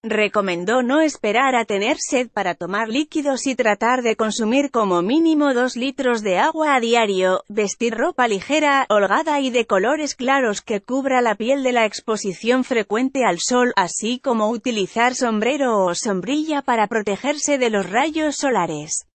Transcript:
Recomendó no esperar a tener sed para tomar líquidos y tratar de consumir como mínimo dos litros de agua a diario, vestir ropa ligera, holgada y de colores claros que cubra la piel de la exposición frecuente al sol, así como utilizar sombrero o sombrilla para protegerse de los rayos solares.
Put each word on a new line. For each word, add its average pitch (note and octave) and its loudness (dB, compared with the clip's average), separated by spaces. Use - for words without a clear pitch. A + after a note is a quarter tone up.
Recomendó G#3 0
no C4+ 2
esperar B3+ 0
a A3+ 2
tener G#3+ 0
sed B3+ -2
para F#3 -4
tomar G#3 -4
líquidos C#4+ -2
y C4 0
tratar A#3 2
de A3 0
consumir A3+ 0
como F#3+ 2
mínimo D4 2
dos B3 0
litros B3 -2
de F#3+ 0
agua D4+ 2
a B3+ 4
diario, G3+ 2
vestir G#3+ -2
ropa B3+ 0
ligera, C4+ 0
holgada A#3+ 2
y C4 -2
de A#3 0
colores C4 0
claros B3+ 0
que G#3 -6
cubra C4 0
la G#3+ 0
piel C4 0
de B3 0
la A3+ 2
exposición A3 -2
frecuente B3 0
al F3 2
sol, B3 0
así G#3+ -2
como A3+ 0
utilizar A#3 -2
sombrero A#3 0
o F3 0
sombrilla C4+ -4
para A3+ 0
protegerse C4 -2
de B3 2
los G3 0
rayos D4+ -2
solares. E3+ -2